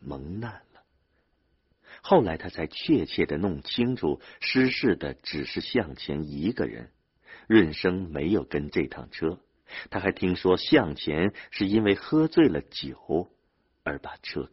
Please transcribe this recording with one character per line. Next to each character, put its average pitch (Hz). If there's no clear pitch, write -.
蒙 71
难 117
了。 -
后 180
来 82
她 -
才 80
确 117
切 -
地 73
弄 82
清 120
楚， 76
失 131
事 117
的 69
只 -
是 -
向 82
前 76
一 73
个 90
人， 58
润 101
生 92
没 73
有 98
跟 73
这 80
趟 -
车。 82
她 101
还 95
听 92
说 92
向 90
前 82
是 101
因 107
为 101
喝 156
醉 156
了 78
酒 -
而 73
把 -
车 -